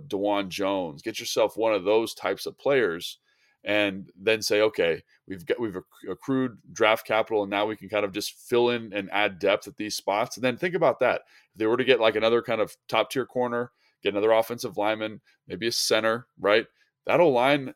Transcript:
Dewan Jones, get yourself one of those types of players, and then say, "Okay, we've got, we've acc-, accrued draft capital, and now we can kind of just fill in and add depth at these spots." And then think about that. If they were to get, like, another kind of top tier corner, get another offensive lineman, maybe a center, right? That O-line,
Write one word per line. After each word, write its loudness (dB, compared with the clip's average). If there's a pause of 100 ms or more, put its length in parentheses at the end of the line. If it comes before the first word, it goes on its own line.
Dewan -2
Jones, -4
get -8
yourself -2
one 2
of -2
those 2
types -4
of -10
players, 0 (460)
and -2
then 0
say, 0
"Okay, 2 (240)
we've -12
got, -2
we've -4
acc-, -14
accrued -4 (160)
draft 2
capital, 0
and -6
now 0
we -6
can -20
kind 0
of -6
just -6
fill 2
in -6
and -6
add -2
depth 2
at -16
these -8
spots." -2
And -4
then 0
think -4
about 0
that. 0 (300)
If -20
they 0
were 2
to -2
get, 4
like, 4
another 2
kind -4
of -4 (100)
top 0
tier -4
corner, -4 (280)
get -2
another 2
offensive 0
lineman, -4 (280)
maybe -6
a -2
center, 0 (100)
right? 4 (400)
That 2
O-line, 2